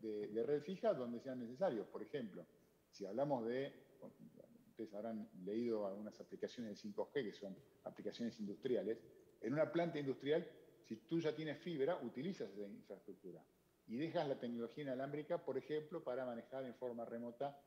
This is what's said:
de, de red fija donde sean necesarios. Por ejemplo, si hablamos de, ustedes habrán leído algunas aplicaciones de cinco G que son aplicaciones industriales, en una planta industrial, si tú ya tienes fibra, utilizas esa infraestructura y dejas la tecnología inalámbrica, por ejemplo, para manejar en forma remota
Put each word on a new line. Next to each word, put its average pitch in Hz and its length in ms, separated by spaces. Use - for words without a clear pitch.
de, 107 280
de 110 160
red 147 180
fija 190 320
donde 120 260
sean 127 200
necesarios. 127 480
Por 101 140
ejemplo, 104 440
si - 140
hablamos 120 420
de, 135 260
ustedes 104 240
habrán 110 340
leído 107 420
algunas 104 340
aplicaciones 104 500
de 98 60
cinco 104 360
G 139 120
que 98 80
son 95 240
aplicaciones - 560
industriales, 110 600
en 127 120
una 147 180
planta 165 280
industrial, 143 480
si 113 100
tú - 240
ya 151 140
tienes 156 240
fibra, 165 440
utilizas 127 480
esa 101 180
infraestructura 92 760
y 110 80
dejas 160 320
la 135 100
tecnología 120 460
inalámbrica, 143 600
por 131 140
ejemplo, 151 440
para 127 220
manejar 127 400
en 120 100
forma 117 300
remota 120 640